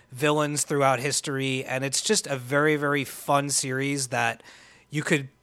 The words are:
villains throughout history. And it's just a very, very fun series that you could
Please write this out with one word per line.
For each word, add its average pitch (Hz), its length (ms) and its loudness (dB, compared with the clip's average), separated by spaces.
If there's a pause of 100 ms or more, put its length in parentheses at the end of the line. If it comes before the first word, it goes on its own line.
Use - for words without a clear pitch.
(100)
villains 147 540 2
throughout 135 340 2
history. 135 680 -2
And 131 200 -4
it's 135 180 -2
just - 240 0
a 143 100 -2
very, 143 380 2
very 143 300 0
fun 143 460 0
series 135 580 -2
that 117 340 -2 (480)
you 147 140 -4
could 139 240 0 (140)